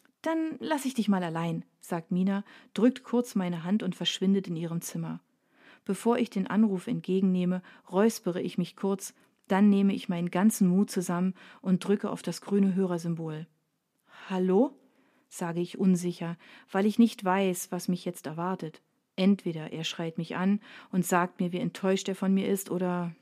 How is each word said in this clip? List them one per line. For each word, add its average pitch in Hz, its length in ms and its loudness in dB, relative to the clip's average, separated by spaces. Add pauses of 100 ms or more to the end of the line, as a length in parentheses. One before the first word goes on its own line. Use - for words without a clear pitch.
(240)
"Dann 320 360 -2
lass 302 260 -2
ich 262 100 -4
dich 214 120 0
mal 196 160 2
allein", 165 400 -4 (160)
sagt 170 320 -8
Mina, 196 320 0 (300)
drückt 254 300 4
kurz 240 320 -2
meine 175 280 -2
Hand 202 200 0
und 185 120 -4
verschwindet 190 520 0
in 175 80 -4
ihrem 170 260 -4
Zimmer. 165 400 -8 (640)
Bevor 226 320 0
ich 247 140 -2
den 190 160 -2
Anruf 196 400 2
entgegennehme, 180 720 0 (300)
räuspere 185 500 2
ich - 160 -6
mich 175 180 -4
kurz - 380 -4 (340)
dann 202 220 6
nehme 196 240 4
ich - 160 -6
meinen 175 220 -4
ganzen 196 360 4
Mut 185 240 2
zusammen 185 420 -2 (280)
und 185 240 0
drücke 202 240 0
auf - 120 -6
das - 200 -8
grüne 196 340 2
Hörersymbol. 165 720 -2 (840)
"Hallo?", 185 480 2 (520)
sage 170 320 -4
ich 180 160 -6
unsicher, 175 600 0 (340)
weil 196 140 2
ich 214 140 2
nicht 233 240 4
weiß, 185 480 0
was 175 160 -6
mich 180 180 -2
jetzt 175 220 -8
erwartet. 165 540 -6 (340)
Entweder 185 560 0
er 160 120 -6
schreit 165 340 -6
mich 165 180 -6
an 196 240 0 (320)
und 185 140 0
sagt 180 340 0
mir, 175 120 -2
wie 180 80 -4
enttäuscht 190 480 -2
er 190 80 -4
von 190 180 0
mir 190 140 2
ist, 190 220 -2
oder, 175 520 -2